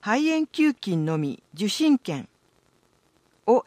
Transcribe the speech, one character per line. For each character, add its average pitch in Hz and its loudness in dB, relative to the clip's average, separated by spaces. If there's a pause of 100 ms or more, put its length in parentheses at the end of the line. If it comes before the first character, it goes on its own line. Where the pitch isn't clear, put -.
肺 285 0
炎 311 -2
球 302 0
菌 165 -4
の 160 -2
み 143 -6 (100)
受 190 -4
診 294 2
券 143 -8 (1200)
を 240 4